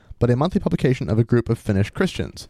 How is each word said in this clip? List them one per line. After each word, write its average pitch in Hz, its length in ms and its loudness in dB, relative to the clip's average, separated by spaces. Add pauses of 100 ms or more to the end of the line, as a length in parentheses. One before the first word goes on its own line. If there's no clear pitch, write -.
(200)
but 123 100 2
a 123 60 4
monthly 160 240 0
publication - 500 0
of 107 80 2
a 117 60 2
group 117 260 0
of 113 80 0
Finnish 98 320 0
Christians. - 600 -4